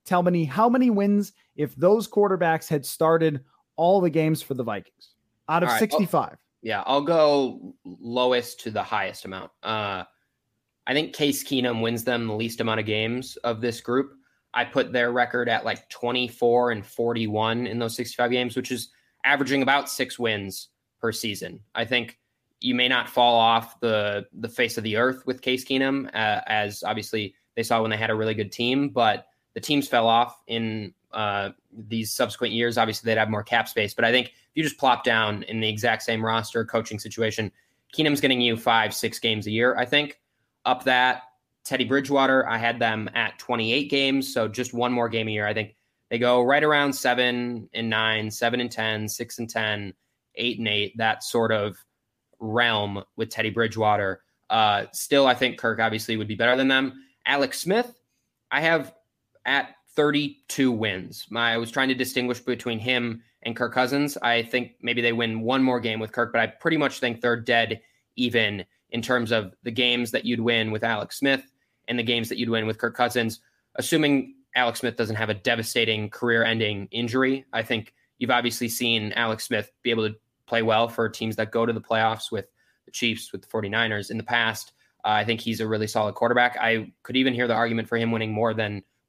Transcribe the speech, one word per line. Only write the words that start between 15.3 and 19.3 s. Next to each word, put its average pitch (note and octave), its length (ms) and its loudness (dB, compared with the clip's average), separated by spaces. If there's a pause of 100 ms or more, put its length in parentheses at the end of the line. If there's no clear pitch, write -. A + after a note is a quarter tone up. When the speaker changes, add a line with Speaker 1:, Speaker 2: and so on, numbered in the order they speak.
Speaker 2:
at, A2 160 0
like, G#2+ 260 -6
twenty-four A#2+ 800 0
and G#2+ 160 -6
forty-one A2+ 800 -2
in A2 120 -6
those A#2 180 -4
sixty-five A#2+ 340 -2
games, B2 260 -2
which B2+ 140 -4
is A#2 200 -8 (340)
averaging C#3 380 2